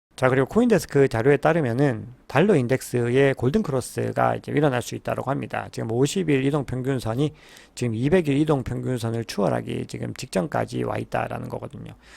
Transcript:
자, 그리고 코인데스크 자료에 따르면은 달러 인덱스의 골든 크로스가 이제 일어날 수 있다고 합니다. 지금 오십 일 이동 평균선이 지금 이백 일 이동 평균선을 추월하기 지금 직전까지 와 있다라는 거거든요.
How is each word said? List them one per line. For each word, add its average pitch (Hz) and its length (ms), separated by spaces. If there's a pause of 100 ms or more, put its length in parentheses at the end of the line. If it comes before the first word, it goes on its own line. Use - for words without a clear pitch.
(140)
자, 127 140
그리고 131 180
코인데스크 190 640
자료에 123 300
따르면은 131 680 (200)
달러 185 300
인덱스의 127 800
골든 151 280
크로스가 120 760
이제 113 160
일어날 135 300
수 - 120
있다고 117 360
합니다. 110 420
지금 120 180
오십 143 380
일 135 160
이동 139 200
평균선이 127 680 (420)
지금 120 200
이백 147 340
일 139 80
이동 147 280
평균선을 120 600
추월하기 - 640
지금 120 260
직전까지 123 680
와 113 160
있다라는 117 500
거거든요. 113 460 (220)